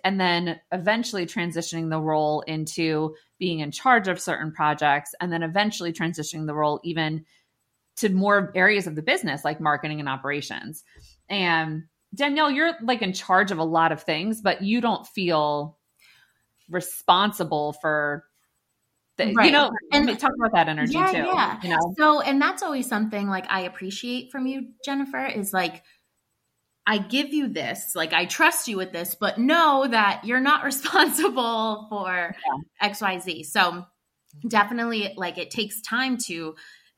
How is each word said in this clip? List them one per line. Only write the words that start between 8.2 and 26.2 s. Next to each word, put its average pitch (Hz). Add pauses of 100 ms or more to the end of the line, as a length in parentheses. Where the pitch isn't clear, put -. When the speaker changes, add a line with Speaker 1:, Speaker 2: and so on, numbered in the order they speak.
Speaker 1:
areas 190
of 160
the 156
business, 220
like 151
marketing 151
and 143
operations. 139 (460)
And 165 (300)
Danielle, 285
you're, 311 (100)
like, 233
in 185
charge 190
of 165
a 160
lot 165
of 147
things, 202
but 196
you 214
don't 226
feel 151 (920)
responsible 175
for 151 (920)
the, 214
Speaker 2:
Right. 233
Speaker 1:
you 311
know, 285 (220)
Speaker 2:
And 285
Speaker 1:
talk 294
about 220
that 165
energy 156
Speaker 2:
Yeah, 370
Speaker 1:
too, 349
Speaker 2:
yeah. 330
Speaker 1:
you 180
know? 170
Speaker 2:
So, 302
and 277
that's 339
always 285
something, 208
like, 190
I 190
appreciate 202
from 262
you, 262 (160)
Jennifer, 269
is, 202
like, 175 (1040)